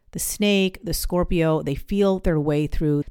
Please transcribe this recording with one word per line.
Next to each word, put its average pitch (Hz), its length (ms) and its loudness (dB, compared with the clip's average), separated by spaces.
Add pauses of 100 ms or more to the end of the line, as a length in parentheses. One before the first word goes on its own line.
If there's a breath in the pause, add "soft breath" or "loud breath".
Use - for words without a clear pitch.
(120)
The 185 80 -10
snake, 196 640 0
the 180 120 -6
Scorpio, 160 680 0
they 139 140 -2
feel 196 440 0
their 170 200 0
way 147 280 0
through. 147 440 0